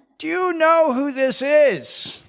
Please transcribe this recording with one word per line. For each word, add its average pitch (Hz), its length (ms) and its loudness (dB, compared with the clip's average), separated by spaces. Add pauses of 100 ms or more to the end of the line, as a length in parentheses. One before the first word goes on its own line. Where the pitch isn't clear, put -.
(220)
"Do 311 60 -10
you 359 260 -2
know 320 420 2
who 277 160 -4
this 262 300 -2
is? 269 880 0